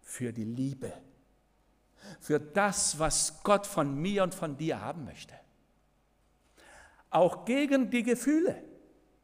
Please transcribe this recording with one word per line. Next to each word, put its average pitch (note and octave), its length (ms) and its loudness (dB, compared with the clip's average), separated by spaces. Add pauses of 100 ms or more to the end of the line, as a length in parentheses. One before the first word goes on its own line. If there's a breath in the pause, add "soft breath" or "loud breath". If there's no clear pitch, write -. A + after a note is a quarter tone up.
für A#2+ 320 -8
die A2+ 100 -6
Liebe. B2 480 -6 (1300 loud breath)
Für D3+ 200 0
das, F#3 580 0
was - 460 0
Gott G3+ 240 4
von C#3+ 280 0
mir F#3+ 280 0
und F3+ 100 0
von D3+ 240 -6
dir C#3+ 240 -2
haben C#3+ 240 -8
möchte. - 300 -16 (1800 loud breath)
Auch - 340 4
gegen C4+ 460 2
die A#3+ 100 2
Gefühle. C#4 640 2 (600)